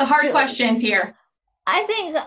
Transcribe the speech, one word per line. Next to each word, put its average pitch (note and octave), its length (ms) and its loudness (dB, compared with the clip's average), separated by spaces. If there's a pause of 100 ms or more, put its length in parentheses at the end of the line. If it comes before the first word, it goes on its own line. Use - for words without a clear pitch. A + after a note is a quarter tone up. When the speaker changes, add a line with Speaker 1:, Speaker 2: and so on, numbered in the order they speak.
Speaker 1:
hard C#4+ 240 2
Speaker 2:
Ju- C#4+ 60 0
Speaker 1:
questions A#3+ 520 0
here. G3+ 320 0 (520)
Speaker 2:
I F#4 180 0
think, G#4 320 -4 (100)